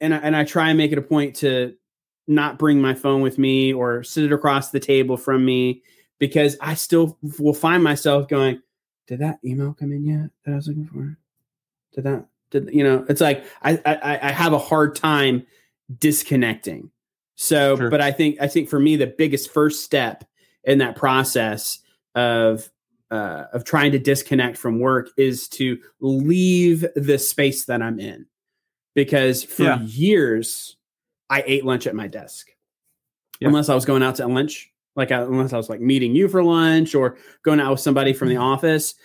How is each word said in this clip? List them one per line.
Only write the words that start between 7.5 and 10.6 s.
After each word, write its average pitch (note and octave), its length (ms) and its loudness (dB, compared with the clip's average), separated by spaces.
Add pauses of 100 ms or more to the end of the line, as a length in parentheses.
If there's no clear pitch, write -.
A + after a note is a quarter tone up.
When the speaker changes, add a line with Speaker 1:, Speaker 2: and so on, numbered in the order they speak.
Speaker 1:
find E3 280 2
myself C#3+ 460 2
going, C3+ 340 0 (460)
"Did B2 120 -8
that D3+ 260 -4
email C#3 280 -4
come C#3+ 200 -8
in C#3+ 120 -6
yet D3+ 240 -4 (140)
that D3 80 -8
I C#3+ 40 -4
was C#3+ 120 -6